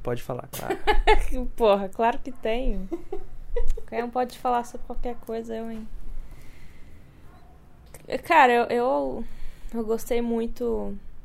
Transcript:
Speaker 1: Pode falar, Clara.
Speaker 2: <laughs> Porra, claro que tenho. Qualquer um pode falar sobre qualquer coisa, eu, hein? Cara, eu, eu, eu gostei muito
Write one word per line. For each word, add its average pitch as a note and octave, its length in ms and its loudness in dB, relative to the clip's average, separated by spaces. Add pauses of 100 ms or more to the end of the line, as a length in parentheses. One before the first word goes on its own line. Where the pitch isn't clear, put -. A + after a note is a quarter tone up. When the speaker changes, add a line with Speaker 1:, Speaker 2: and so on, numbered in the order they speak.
Speaker 1:
Pode B2 180 -2
falar, - 300 -8
Clara. - 260 -6 (360)
Speaker 2:
<laughs> - 440 4
Porra, G3+ 320 4
claro A#3 300 0
que - 120 -6
tenho. A3 560 -2 (840)
Qualquer A3+ 300 -2
um A#3+ 80 -6
pode B3 260 -2
falar A#3+ 260 0
sobre A#3+ 220 -8
qualquer A#3+ 300 -2
coisa, A3+ 400 -6
eu, A3+ 160 -8
hein? A3 160 -8 (2250)
Cara, C#4 300 6
eu, A#3 120 4
eu, B3+ 580 -2 (500)
eu A#3 100 -4
gostei A3+ 380 -2
muito A#3 760 -2 (300)